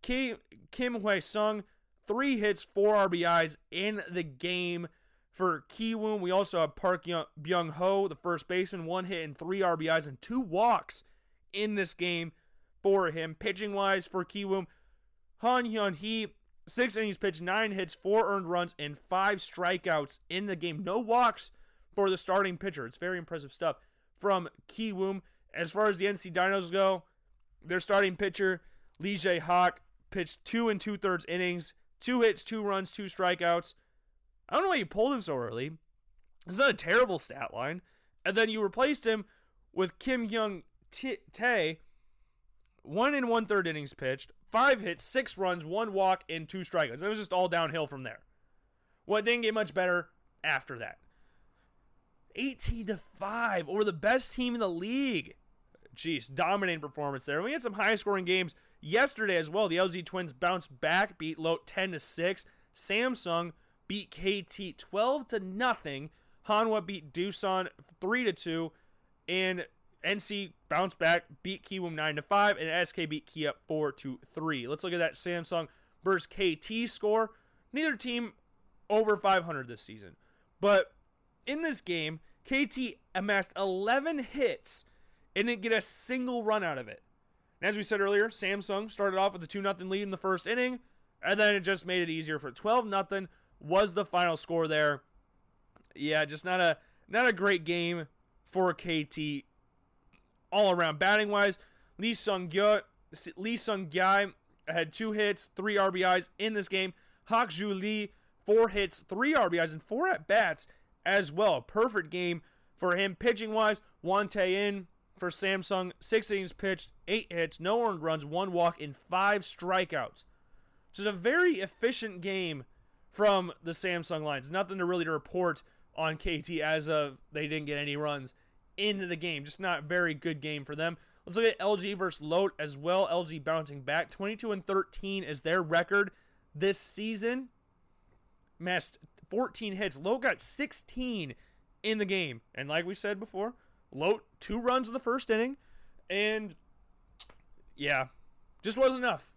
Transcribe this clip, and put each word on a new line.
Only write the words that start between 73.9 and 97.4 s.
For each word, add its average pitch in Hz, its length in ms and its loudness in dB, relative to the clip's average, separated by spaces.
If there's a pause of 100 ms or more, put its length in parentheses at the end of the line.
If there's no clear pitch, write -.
to 135 260 -10 (120)
three. 156 360 -6
Let's 151 160 -8
look 180 100 -4
at 175 60 -2
that 165 160 0
Samsung 170 540 -4 (340)
versus 185 240 2
K 185 260 0
T 220 320 -4
score. 220 460 0 (420)
Neither 302 220 0
team 240 380 -6 (580)
over 214 260 4
five 190 280 4
hundred 143 220 -6
this 117 140 -10
season. 101 360 -14 (440)
But 196 320 6 (540)
in 294 160 -4
this 311 180 -2
game, 160 380 -4 (240)
K 269 240 0
T 254 300 -6 (180)
amassed 196 420 0
eleven 220 600 0
hits - 680 -4 (500)
and 208 120 0
didn't 233 140 -2
get 226 100 0
a 220 100 2
single 247 640 -2
run 214 200 2
out 156 140 -2
of 120 100 -8
it. - 160 -16 (580)
And 190 80 0
as 208 80 -2
we 214 60 -4
said 208 180 0
earlier, 202 280 4
Samsung 202 640 -4
started 196 260 0
off 196 160 2
with 175 100 -10
a 156 40 -12
two 202 140 -6
nothing 190 260 -2
lead 190 140 0
in 202 100 -4
the 185 60 -4
first 185 300 -2
inning, 247 320 -2 (420)
and 196 180 0
then 208 160 6
it 196 60 0
just 175 240 -2
made 180 160 0
it 170 80 0
easier 156 300 -2
for 143 120 -10
twelve 220 340 2
nothing 196 420 -2 (320)
was 185 340 2
the 190 120 0
final 175 320 2
score 165 300 0
there. 151 340 2 (920)
Yeah, 151 300 2
just 151 200 -10
not 180 140 0
a, 165 180 4 (300)
not 240 200 2
a 233 60 4
great 190 320 2